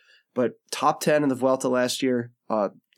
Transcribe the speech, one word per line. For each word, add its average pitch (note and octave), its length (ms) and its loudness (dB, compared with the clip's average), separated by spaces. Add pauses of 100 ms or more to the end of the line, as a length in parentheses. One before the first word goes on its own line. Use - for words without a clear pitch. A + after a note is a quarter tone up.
(340)
but A#2+ 180 0 (180)
top - 300 0
ten D3+ 220 2
in D3 60 2
the C3 60 0
Vuelta C3 340 0
last B2 340 0
year, B2 300 -2 (160)
uh, G#2+ 200 0 (300)